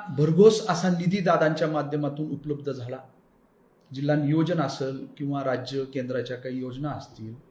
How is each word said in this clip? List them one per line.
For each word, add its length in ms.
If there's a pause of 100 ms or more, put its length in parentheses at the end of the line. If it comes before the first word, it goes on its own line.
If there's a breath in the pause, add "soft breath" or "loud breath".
भरघोस 600
असा 200
निधी 320
दादांच्या 480
माध्यमातून 640
उपलब्ध 420
झाला. 240 (960)
जिल्हा 220
नियोजन 440
असेल 460 (120)
किंवा 260
राज्य 400
केंद्राच्या 520
काही 220
योजना 320
असतील 440 (160)